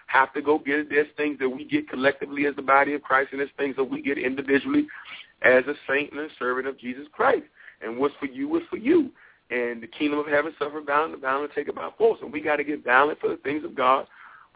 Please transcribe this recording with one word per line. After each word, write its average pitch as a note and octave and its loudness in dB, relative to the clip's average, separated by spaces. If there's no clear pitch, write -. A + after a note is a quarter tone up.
have C3 2
to D3+ -6
go D3 2
get D3 -2
it. D3 -8
There's D3 2
things D3 -4
that C3 0
we C3 -6
get D3 -4
collectively C#3+ -2
as C#3+ -4
the C#3+ -8
body C3+ 4
of C#3+ -6
Christ, C3+ 0
and C3+ -6
there's C#3 -4
things C#3 -4
that C3+ 0
we C3 -6
get C#3 -4
individually C3+ 0
as B2+ 8
a C#3+ -4
saint C#3+ -2
and C#3 -8
a D#3 -8
servant B2+ -2
of C3 -8
Jesus B2+ -12
Christ. B3 2
And A2+ -8
what's C#3 0
for - -6
you C#3 -4
is E3+ -4
for - -8
you. C#4+ 2
And A#2+ -4
the A2+ -14
kingdom D3 -2
of D3 -2
heaven D3 2
suffered D3 -4
violent, D3 0
the D#3+ -14
violent C#3 -2
take D3 -4
it - -8
by - -8
force. G#3+ 4
And A#2+ -12
we D#3 -6
got D3+ 0
to D3 -4
get C#3 -6
violent C3 4
for - 0
the - -2
things D3 -4
of - -12
God. C3 2